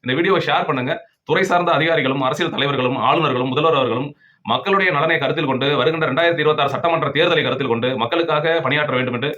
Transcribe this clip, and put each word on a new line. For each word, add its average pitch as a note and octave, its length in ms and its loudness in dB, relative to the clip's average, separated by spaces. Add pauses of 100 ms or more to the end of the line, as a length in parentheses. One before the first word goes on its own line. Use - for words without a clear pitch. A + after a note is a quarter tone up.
இந்த B2+ 160 -4
வீடியோவை F3+ 300 0
ஷேர் E3 200 0
பண்ணுங்க. C3+ 260 -2 (300)
துறை F3 200 0
சார்ந்த F3 280 0
அதிகாரிகளும் C#3 560 0
அரசியல் C#3+ 260 -2
தலைவர்களும் B2+ 540 0
ஆளுநர்களும் C3+ 440 2
முதல்வர் D3+ 280 2
அவர்களும் B2 300 -2 (320)
மக்களுடைய F#3+ 500 0
நலனை D#3 260 2
கருத்தில் D3 340 -2
கொண்டு B2+ 140 -2 (100)
வருகின்ற D#3 360 0
ரெண்டாயிரத்தி E3 320 2
இருபத்தாறு D3 300 2
சட்டமன்ற D#3 340 0
தேர்தலை D#3+ 340 2
கருத்தில் B2+ 320 -2
கொண்டு A#2+ 220 0
மக்களுக்காக D#3+ 640 0
பணியாற்ற C#3+ 380 -2
வேண்டும் B2 200 -2
என்று C#3 200 -4